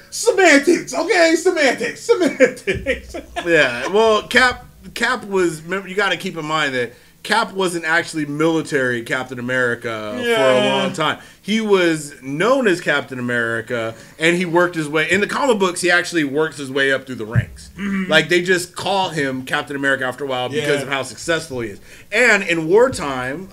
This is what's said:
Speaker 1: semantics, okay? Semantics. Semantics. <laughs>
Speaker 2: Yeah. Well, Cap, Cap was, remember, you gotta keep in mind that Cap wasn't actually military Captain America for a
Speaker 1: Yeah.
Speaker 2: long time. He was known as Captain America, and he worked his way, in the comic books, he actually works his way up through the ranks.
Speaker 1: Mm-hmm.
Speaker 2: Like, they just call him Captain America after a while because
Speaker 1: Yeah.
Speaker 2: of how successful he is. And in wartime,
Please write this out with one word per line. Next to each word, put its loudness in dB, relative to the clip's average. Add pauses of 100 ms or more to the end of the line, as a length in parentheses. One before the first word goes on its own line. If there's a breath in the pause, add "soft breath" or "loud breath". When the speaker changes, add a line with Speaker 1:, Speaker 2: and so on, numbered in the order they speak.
Speaker 1:
semantics, 2
okay? 2
Semantics. 0
Semantics. 0 (140)
<laughs> -8
Speaker 2:
Yeah. 2
Well, 2
Cap, 2 (300)
Cap -2
was, 0
remember, -8
you -12
gotta 0
keep -8
in -6
mind 0
that -2 (300 soft breath)
Cap 0
wasn't -2
actually 0
military 0
Captain -6
America -2
for -4
a -4
Speaker 1:
Yeah. 4
Speaker 2:
long -2
time. -2 (220 loud breath)
He -2
was 2
known 0
as 2
Captain -2
America, -2 (240 loud breath)
and 2
he -2
worked 2
his -4
way, 0
in 2
the 0
comic 2
books, 0
he 0
actually 2
works -2
his -10
way 2
up -2
through -10
the -10
ranks. -4
Speaker 1:
Mm-hmm. -4
Speaker 2:
Like, 4
they 2
just 0
call -2
him -4
Captain -4
America 0
after -6
a -4
while -2
because 0
Speaker 1:
Yeah. -4
Speaker 2:
of -8
how -2
successful -4
he -6
is. -16 (300 loud breath)
And 4
in 0
wartime, 2